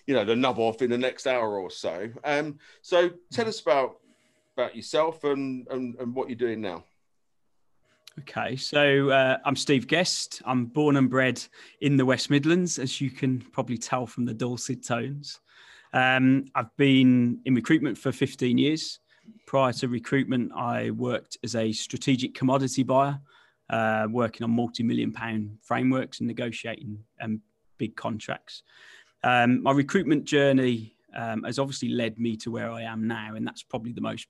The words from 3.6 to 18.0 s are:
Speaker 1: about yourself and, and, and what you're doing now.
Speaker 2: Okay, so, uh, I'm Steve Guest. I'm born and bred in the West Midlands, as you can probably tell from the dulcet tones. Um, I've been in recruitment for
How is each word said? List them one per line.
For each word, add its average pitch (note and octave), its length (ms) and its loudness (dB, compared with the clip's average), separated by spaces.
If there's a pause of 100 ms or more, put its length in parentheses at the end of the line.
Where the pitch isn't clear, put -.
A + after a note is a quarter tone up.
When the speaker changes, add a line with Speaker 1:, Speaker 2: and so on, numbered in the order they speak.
Speaker 1:
about A#2+ 200 -4
yourself D#3 480 -2
and, C3+ 460 -4
and, B2+ 300 -6
and B2 160 -6
what C3 140 -4
you're B2 60 -6
doing A#2 240 -2
now. F2+ 240 -8 (1400)
Speaker 2:
Okay, A2+ 340 -6
so, C#3 560 4
uh, C3 340 4
I'm C#3 100 2
Steve B2+ 300 2
Guest. - 600 -2
I'm B2+ 180 0
born D3 320 4
and C3 140 4
bred B2+ 280 2 (420)
in C#3+ 140 2
the C3 120 4
West B2+ 240 2
Midlands, D#3+ 480 2
as B2+ 200 -6
you C3+ 120 -2
can B2+ 280 -2
probably B2 380 -6
tell B2+ 300 -4
from A#2+ 180 -6
the A#2+ 80 -4
dulcet B2 500 -6
tones. C3+ 580 -6 (520)
Um, C3 520 4 (100)
I've B2+ 200 -4
been B2+ 680 6
in C3 80 2
recruitment A#2+ 460 2
for C3 120 -4